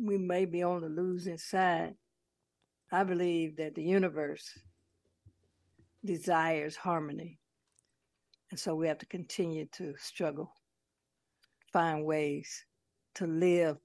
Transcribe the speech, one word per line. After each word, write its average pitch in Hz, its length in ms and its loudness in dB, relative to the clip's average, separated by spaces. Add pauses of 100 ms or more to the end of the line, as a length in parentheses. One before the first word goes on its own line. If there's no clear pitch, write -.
we 202 160 2
may 180 280 0
be 175 180 0
on 175 180 2
the 160 80 -6
losing 175 480 -2
side. 170 580 2 (960)
I 185 120 4
believe 170 540 0
that 156 180 -4
the 156 80 -4
universe 156 680 2 (1600)
desires 165 720 2
harmony. 160 600 -4 (1120)
And 180 100 -14
so 165 160 -2
we 160 120 0
have 151 120 0
to - 60 -18
continue 165 680 -4
to 151 240 -8
struggle, 156 560 -6 (1200)
find 160 320 2
ways 151 600 -2 (500)
to 180 120 -4
live 165 580 4